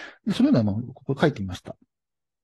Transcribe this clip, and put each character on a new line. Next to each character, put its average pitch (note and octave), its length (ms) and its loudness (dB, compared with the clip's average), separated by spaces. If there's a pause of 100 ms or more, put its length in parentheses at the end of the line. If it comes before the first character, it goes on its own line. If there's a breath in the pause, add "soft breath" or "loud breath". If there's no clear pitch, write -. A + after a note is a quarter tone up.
(260 loud breath)
で、 G3+ 80 0
そ - 100 2
の C#4+ 60 6
よ C4+ 60 4
う - 20 6
な A#2 60 4
も G#2 160 -2
の A#2+ 100 -8
を - 40 -14
こ - 120 -20
こ C#3 140 -4
書 E3+ 80 4
い D3 60 0
て - 80 -10
み G2 60 -6
ま F#2 80 -8
し - 60 -14
た。 - 160 -18 (680)